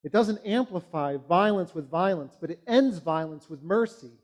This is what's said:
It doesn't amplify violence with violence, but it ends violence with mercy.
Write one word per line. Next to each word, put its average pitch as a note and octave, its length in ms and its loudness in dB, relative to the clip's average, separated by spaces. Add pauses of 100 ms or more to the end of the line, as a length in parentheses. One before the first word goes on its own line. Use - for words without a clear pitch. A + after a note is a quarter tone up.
It D3+ 80 -8
doesn't G#3+ 340 2
amplify E3+ 680 -2 (140)
violence F#3+ 440 2
with D3 160 -8
violence, E3 500 -2
but D#3+ 120 -8
it - 160 -12
ends A#3+ 300 4
violence D#3+ 520 -4
with C#3+ 120 -14
mercy. G3 500 -2 (120)